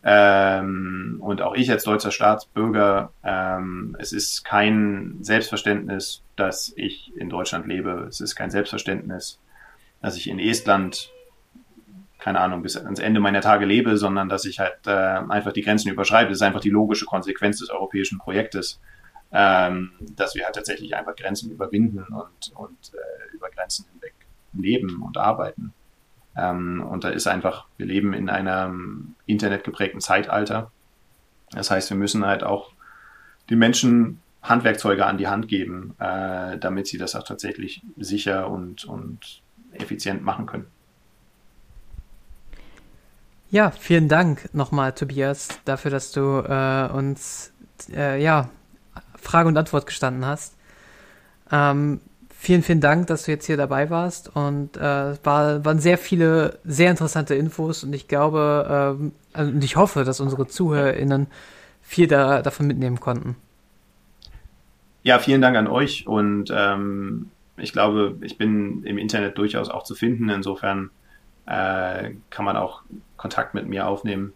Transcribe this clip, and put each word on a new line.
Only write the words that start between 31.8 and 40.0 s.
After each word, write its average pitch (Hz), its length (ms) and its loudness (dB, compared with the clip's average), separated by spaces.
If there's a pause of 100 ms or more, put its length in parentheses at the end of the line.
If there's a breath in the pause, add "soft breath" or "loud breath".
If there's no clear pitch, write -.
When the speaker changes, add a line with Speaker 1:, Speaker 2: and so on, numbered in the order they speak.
Speaker 1:
wir 98 60 -2
müssen 101 300 0
halt 98 180 0
auch - 280 -4 (760 loud breath)
den 117 100 4
Menschen 117 640 4 (220)
Handwerkzeuge 107 640 2
an 98 120 0
die 98 100 -2
Hand 107 200 -4
geben, 92 500 -6
äh, 92 600 -6
damit 95 300 -4
sie 87 100 -10
das - 180 -8
auch - 80 -10
tatsächlich - 580 -10 (140)
sicher 98 540 -2
und, 90 340 -10
und - 580 -14 (300)
effizient 101 500 -8